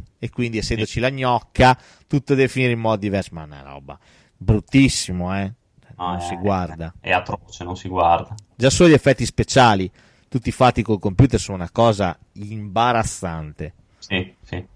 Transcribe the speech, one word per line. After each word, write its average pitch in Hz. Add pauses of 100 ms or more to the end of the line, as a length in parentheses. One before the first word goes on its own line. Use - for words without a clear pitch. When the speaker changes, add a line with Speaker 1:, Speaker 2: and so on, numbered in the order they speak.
(180)
Speaker 1:
e 120
quindi 117
essendoci 107
Speaker 2:
Sì. 113
Speaker 1:
la 127
gnocca, 127 (300)
tutto 143
deve 131
finire 127
in 113
modo 110
diverso, 98
ma 80
è -
una 73
roba 69 (420)
bruttissimo, 95
eh. 98 (460)
Speaker 2:
No, 90
Speaker 1:
Non 87
Speaker 2:
è, 90
Speaker 1:
si 90
guarda. 87
Speaker 2:
è 90
atroce, -
non 90
si 92
guarda. 85 (200)
Speaker 1:
Già 123
solo 175
gli -
effetti 135
speciali, 107 (380)
tutti 123
fatti 123
col 104
computer, 107
sono 98
una 87
cosa 104 (160)
imbarazzante. 101 (260)
Speaker 2:
Sì, - (100)
sì. 90 (140)